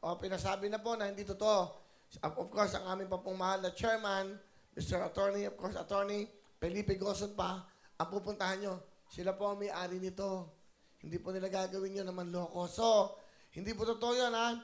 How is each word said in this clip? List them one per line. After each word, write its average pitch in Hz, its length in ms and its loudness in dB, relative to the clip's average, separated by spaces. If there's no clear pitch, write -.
O, 170 160 -2
pinasabi 190 480 -2
na 208 160 -2
po 226 160 -2
na 202 80 -2
hindi 202 160 -6
totoo. 196 640 2
Of - 320 -4
course, 208 240 4
ang 185 160 -4
aming 190 160 -4
pa 180 160 0
pong 190 160 -4
mahal 190 240 2
na 180 80 0
chairman, 202 640 2
Mister 175 240 0
Attorney, 196 480 2
of - 80 -8
course, 196 240 -4
Attorney 208 480 0
Felipe 196 360 0
Gozon 202 400 -2
pa, 185 320 -2
ang 170 160 0
pupuntahan 196 500 0
nyo. 202 120 -2
Sila 180 260 0
po 202 160 0
ang 202 80 -4
may-ari 180 400 -4
nito. 185 560 -4
Hindi 160 160 -6
po 185 140 -6
nila 190 160 -2
gagawin 190 500 -2
yun 190 80 -4
naman 180 240 -6
loko. 175 340 -2
So, 214 520 6
hindi 202 220 -4
po 208 100 -2
totoo 226 300 2
yun, 247 180 4
ha? 233 300 2